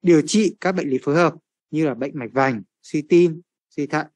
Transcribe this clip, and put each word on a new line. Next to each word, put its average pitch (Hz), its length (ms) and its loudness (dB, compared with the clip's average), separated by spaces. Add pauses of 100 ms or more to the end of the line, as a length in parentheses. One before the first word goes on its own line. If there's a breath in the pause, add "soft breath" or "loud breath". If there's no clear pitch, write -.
Điều 170 200 4
trị 196 400 0
các 180 100 0
bệnh 160 180 -4
lý 131 140 -2
phối 143 120 -2
hợp 165 200 2 (360)
như 156 140 -2
là 135 80 -2
bệnh 131 260 -6
mạch 113 140 -10
vành, 131 300 0 (200)
suy 151 180 -4
tim, 170 400 2 (280)
suy 143 180 -8
thận 151 280 -4